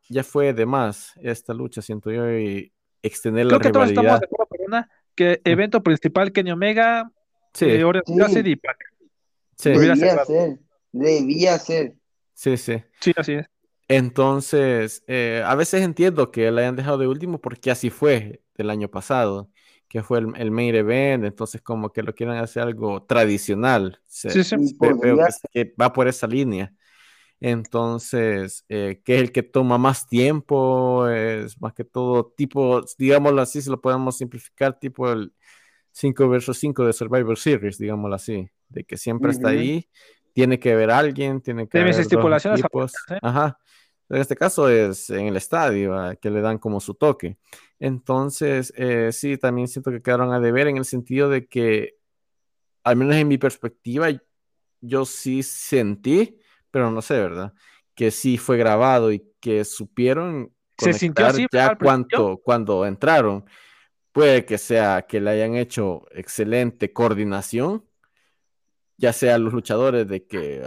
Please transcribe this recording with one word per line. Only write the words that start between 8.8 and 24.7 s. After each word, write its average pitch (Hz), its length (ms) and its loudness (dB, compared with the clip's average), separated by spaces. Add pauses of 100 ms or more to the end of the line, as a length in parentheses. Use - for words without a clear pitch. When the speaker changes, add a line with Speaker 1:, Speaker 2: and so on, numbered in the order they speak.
Speaker 1:
Sí. 151 120 0
Speaker 2:
Me 131 100 6
hubiera 160 160 6
Speaker 3:
Debía 165 160 4
Speaker 2:
cerrado. 147 160 2
Speaker 3:
ser, 156 320 0 (320)
debía 156 680 2
ser. 160 380 -4 (400)
Speaker 1:
Sí, 131 220 0
sí. 113 260 -6 (180)
Speaker 2:
Sí, 175 140 4
así 151 180 -2
es. 151 140 -6 (400)
Speaker 1:
Entonces, 131 1200 0
eh, 120 380 -2
a 131 100 0
veces 170 260 0
entiendo 170 500 2
que 113 200 2
la 117 100 2
hayan 127 140 -2
dejado 135 240 -4
de 131 80 0
último 156 340 -6
porque 127 300 -6
así 123 180 -4
fue 113 520 0 (160)
el 107 120 -4
año 104 200 -4
pasado, 101 600 -2 (380)
que 113 140 -6
fue 117 180 -2
el, 113 180 -4
el 113 140 -4
main 117 220 0
event, 120 500 2
entonces 110 380 -8
como 107 320 -8
que 113 80 -4
lo 110 140 -10
quieren 120 220 -6
hacer 117 260 -6
algo 110 400 -6
tradicional, 107 1040 0
se-, - 240 -10
Speaker 2:
Sí, 185 120 2
sí. - 120 -4
Speaker 3:
Y 143 240 0